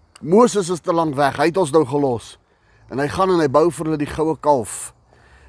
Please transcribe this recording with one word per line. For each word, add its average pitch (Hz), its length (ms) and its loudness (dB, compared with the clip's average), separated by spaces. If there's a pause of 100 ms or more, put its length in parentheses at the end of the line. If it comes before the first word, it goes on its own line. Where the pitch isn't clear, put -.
(200)
Moses 185 500 2
is 175 100 -4
te 180 120 -4
lank 165 220 0
weg, 139 220 0
hy 147 100 2
het 160 100 -2
ons 151 140 0
nou 156 140 4
gelos." 131 540 -4 (520)
En 120 80 -8
hy 143 100 -2
gaan 190 220 0
en 170 100 2
hy 151 80 2
bou 151 220 4
vir 156 140 -8
hulle 156 160 -4
die 147 60 -2
goue 156 340 -4
kalf. - 540 -2 (540)